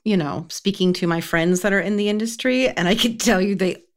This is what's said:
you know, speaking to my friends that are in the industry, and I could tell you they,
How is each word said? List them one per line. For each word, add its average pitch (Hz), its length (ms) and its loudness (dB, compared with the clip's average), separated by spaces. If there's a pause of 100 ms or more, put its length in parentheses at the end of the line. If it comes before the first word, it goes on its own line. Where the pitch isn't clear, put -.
you 214 120 2
know, 151 320 -4
speaking 190 460 0
to 180 120 -2
my 170 140 0
friends 170 420 0
that 202 120 2
are 202 60 2
in 196 160 -2
the 208 120 0
industry, 226 600 0
and 175 200 -2
I 190 60 4
could 233 260 0
tell 196 220 2
you 202 140 0
they, 185 260 -2 (140)